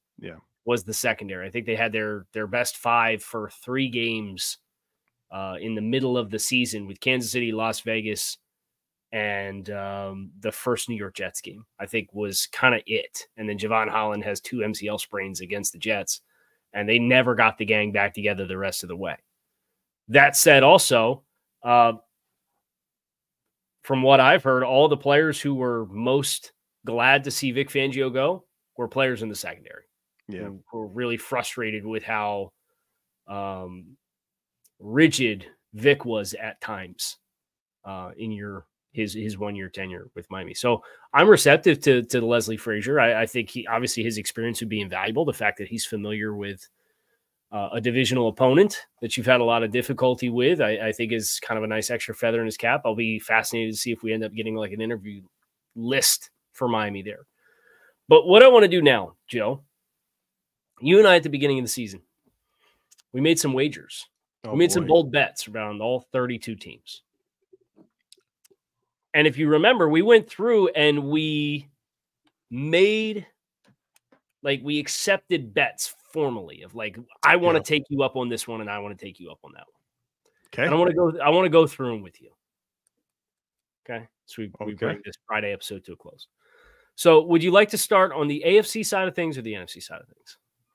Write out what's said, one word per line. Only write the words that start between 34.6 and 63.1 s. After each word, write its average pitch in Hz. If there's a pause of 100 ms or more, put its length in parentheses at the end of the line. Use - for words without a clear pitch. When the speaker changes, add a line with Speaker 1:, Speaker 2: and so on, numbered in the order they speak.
Speaker 2:
rigid 117 (280)
Vic 135
was 107
at 110
times, 95 (640)
uh, 92
in 110
your, 101 (260)
his, 107
his 107
one-year 101
tenure 92
with 90
Miami. 92
So - (300)
I'm 160
receptive 156
to, 127
to 123
Leslie 113
Frazier. 110
I, 117
I 113
think 117
he, 120
obviously 117
his 110
experience 113
would 113
be 107
invaluable. 101
The 139
fact 104
that 101
he's 113
familiar 107
with, 101 (840)
uh, 101
a 113
divisional 120
opponent 135 (140)
that 113
you've 113
had 127
a 120
lot 117
of 110
difficulty 127
with, 131
I, 110
I 107
think 113
is 113
kind 110
of 107
a -
nice 110
extra 117
feather 117
in 113
his 107
cap. 123
I'll 113
be 110
fascinated 110
to 107
see 120
if 110
we 110
end 110
up 101
getting, 110
like, 107
an 107
interview 104 (520)
list 127 (220)
for 127
Miami 104
there. 104 (800)
But 156
what 202
I 262
wanna 226
do 175
now, 113 (140)
Joe, 120 (1200)
you 165
and 214
I 185
at 165
the 160
beginning 139
of 127
the 113
season, 98 (1080)